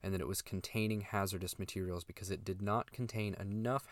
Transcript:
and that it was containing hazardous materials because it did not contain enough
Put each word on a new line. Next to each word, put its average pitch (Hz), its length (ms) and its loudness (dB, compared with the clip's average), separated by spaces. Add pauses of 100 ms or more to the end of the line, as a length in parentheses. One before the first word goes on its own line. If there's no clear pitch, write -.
and 98 100 0
that 95 80 4
it 69 80 0
was 95 140 0
containing 107 600 0
hazardous 95 580 0
materials 90 440 -2
because 95 280 -8
it - 120 -2
did 95 160 0
not 104 320 2
contain 107 480 0
enough 110 520 2